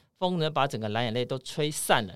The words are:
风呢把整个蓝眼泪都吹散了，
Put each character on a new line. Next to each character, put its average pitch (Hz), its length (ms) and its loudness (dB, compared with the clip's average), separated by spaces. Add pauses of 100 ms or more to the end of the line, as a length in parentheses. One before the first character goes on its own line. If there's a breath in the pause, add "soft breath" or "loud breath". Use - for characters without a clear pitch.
(160 soft breath)
风 185 220 0
呢 156 100 2
把 151 160 2
整 131 160 -2
个 110 100 -2
蓝 113 140 0
眼 113 80 0
泪 123 120 0
都 135 160 -2
吹 - 280 -2
散 147 380 2
了， 85 100 -12